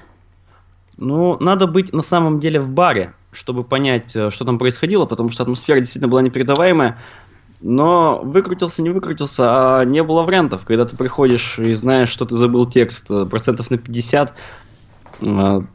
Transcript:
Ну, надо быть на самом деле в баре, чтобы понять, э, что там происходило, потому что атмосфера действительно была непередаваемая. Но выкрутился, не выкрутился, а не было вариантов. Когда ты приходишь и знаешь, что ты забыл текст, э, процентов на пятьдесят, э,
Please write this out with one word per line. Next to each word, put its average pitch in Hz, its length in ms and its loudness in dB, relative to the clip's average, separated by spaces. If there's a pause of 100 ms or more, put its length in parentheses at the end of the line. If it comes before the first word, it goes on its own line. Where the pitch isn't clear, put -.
(960)
Ну, 160 420 0
надо 185 280 2
быть 185 260 0
на 156 80 -2
самом 160 380 2
деле 156 200 0
в 135 100 -6
баре, 131 440 0 (180)
чтобы 123 320 -8
понять, 135 520 -2
э, 107 160 -2
что - 140 -10
там 120 120 0
происходило, 151 480 0
потому 117 240 -4
что 117 140 -6
атмосфера 123 360 0
действительно 123 300 -2
была 127 120 4
непередаваемая. 131 760 2 (640)
Но 151 600 2
выкрутился, 180 580 -2
не 165 80 -2
выкрутился, 131 920 0
а 131 60 4
не 143 180 2
было 160 200 0
вариантов. 165 420 0
Когда 113 200 2
ты 117 100 -12
приходишь 123 640 0
и 113 160 2
знаешь, 127 340 2
что - 160 -6
ты 117 100 -6
забыл 120 300 2
текст, 123 460 0
э, 101 140 0
процентов 113 440 -4
на 123 80 -2
пятьдесят, 120 560 -2 (880)
э, 98 380 0 (160)